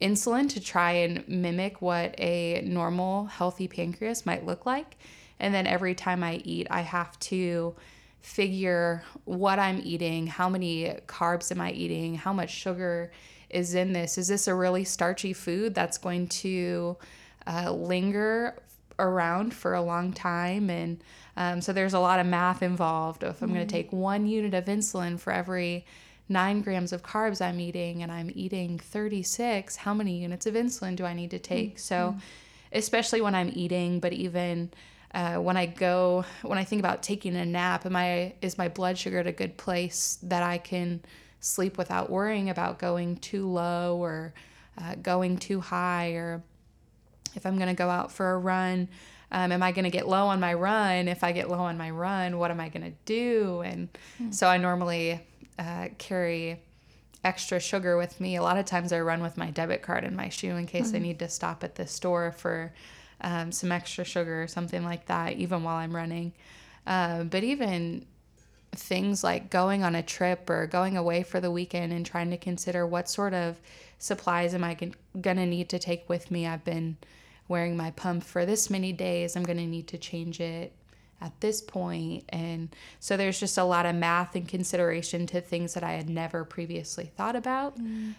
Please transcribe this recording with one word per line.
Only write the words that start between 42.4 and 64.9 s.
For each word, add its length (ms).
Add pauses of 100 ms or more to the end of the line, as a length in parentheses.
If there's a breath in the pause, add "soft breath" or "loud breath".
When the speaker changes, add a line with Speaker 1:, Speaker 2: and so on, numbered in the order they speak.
Speaker 1:
about 300
going 380
too 300
low 520
or, 340 (460 loud breath)
uh, 240
going 340
too 240
high? 520
Or 300 (920)
if 100
I'm 140
gonna 160
go 160
out 200
for 220
a 60
run, 500 (420 loud breath)
um, 220
am 100
I 100
gonna 180
get 180
low 200
on 120
my 140
run? 540
If 140
I 100
get 180
low 100
on 160
my 140
run, 480
what 120
am 100
I 100
gonna 220 (120)
do? 640
And 220 (280 loud breath)
Speaker 2:
Hmm. 140
Speaker 1:
so 180
I 80
normally, 640 (380 loud breath)
uh, 300 (100)
carry 640 (640 soft breath)
extra 360
sugar 380
with 220
me. 160
A 60
lot 140
of 80
times 280
I 80
run 220
with 140
my 140
debit 320
card 220
in 120
my 140
shoe 260
in 100
case 260
I 40
Speaker 2:
Mm-hmm. 60
Speaker 1:
need 180
to 80
stop 340
at 140
the 100
store 460
for, 400 (480 loud breath)
um, 320
some 180
extra 340
sugar 380
or 60
something 360
like 220